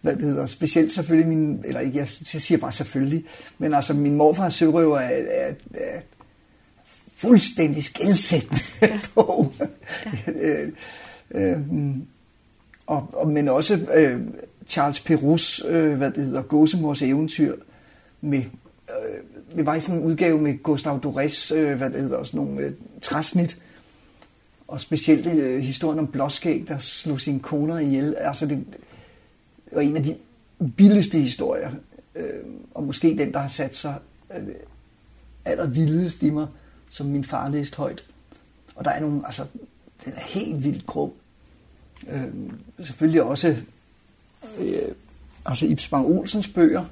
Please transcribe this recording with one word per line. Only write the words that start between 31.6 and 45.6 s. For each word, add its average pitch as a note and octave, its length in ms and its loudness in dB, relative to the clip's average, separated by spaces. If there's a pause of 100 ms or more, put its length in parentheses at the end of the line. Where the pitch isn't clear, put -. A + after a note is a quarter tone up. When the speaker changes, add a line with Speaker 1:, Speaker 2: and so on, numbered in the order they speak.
Speaker 1:
øh, E3+ 80 -8 (500)
og D#3 100 -8
måske D#3 340 2
den, G#3+ 160 -2
der D3+ 60 -2
har C#3 80 -4
sat C3+ 280 -6
sig, C#3+ 200 -8 (420)
øh, - 40 -10 (1040)
allervildest E3 800 0
i D3+ 60 4
mig, D3+ 180 -2 (420)
som - 160 -10
min C#3 180 -2
far C#3 260 -6
læste C#3+ 280 -4
højt. - 260 -6 (720)
Og C3+ 100 -10
der D3 60 0
er - 80 -4
nogle, D3 260 -2
altså, - 200 -10 (600)
den - 100 -12
er - 60 -14
helt F3 420 -6
vildt - 220 -2
grum. D3 260 -4 (1000)
Øh, C3+ 120 -6 (640)
selvfølgelig D#3 380 2
også, D3 320 0 (1040)
øh, F#2 160 -4 (720)
altså, C3+ 200 -2